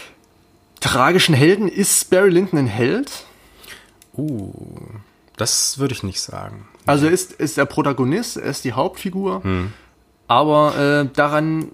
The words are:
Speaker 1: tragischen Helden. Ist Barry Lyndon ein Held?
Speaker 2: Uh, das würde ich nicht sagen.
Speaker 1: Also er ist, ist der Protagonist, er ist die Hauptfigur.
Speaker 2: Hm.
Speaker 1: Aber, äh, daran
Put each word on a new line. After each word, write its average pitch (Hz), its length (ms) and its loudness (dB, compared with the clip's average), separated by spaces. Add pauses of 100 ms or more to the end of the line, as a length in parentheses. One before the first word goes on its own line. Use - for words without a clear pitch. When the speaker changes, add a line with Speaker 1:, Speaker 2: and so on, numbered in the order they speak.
(800)
Speaker 1:
tragischen 143 560 2
Helden. 185 320 4
Ist - 420 0
Barry 190 220 6
Lyndon 175 280 2
ein 131 80 0
Held? 123 580 -2 (920)
Speaker 2:
Uh, 120 360 -6 (840)
das - 400 -2
würde 135 160 -2
ich - 100 -8
nicht 95 180 -6
sagen. 101 460 -12 (200)
Speaker 1:
Also 143 200 4
er 160 40 4
ist, 185 220 -2
ist - 240 -4
der 143 80 2
Protagonist, 139 720 -2
er - 120 -10
ist 139 140 -8
die 123 100 -4
Hauptfigur. 185 680 -4
Speaker 2:
Hm. 95 300 -4 (540)
Speaker 1:
Aber, 147 500 4
äh, 143 360 2
daran 151 600 0